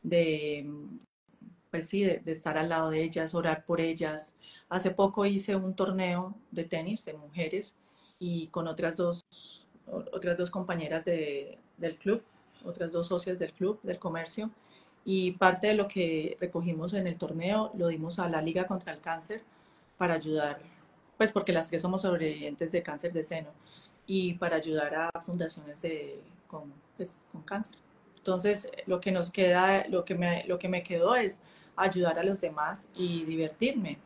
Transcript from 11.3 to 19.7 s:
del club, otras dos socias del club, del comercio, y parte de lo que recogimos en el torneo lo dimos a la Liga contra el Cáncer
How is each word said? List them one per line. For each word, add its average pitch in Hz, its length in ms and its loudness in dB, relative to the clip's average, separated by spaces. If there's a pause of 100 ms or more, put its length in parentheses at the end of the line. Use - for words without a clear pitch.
del 165 200 -4
club, 220 240 0 (440)
otras 175 260 -6
dos 175 160 0
socias 180 320 -2
del 165 140 -4
club, 208 300 -2
del 180 160 -6
comercio, 170 520 -6 (540)
y 185 260 2
parte 185 360 6
de 214 80 8
lo 202 120 2
que 165 520 0
recogimos 175 540 -2
en 190 140 0
el 170 100 -2
torneo 180 580 0
lo 175 120 2
dimos 165 320 -2
a 175 100 0
la 160 120 2
Liga 170 260 0
contra 185 260 -4
el - 80 -14
Cáncer 170 400 -6 (560)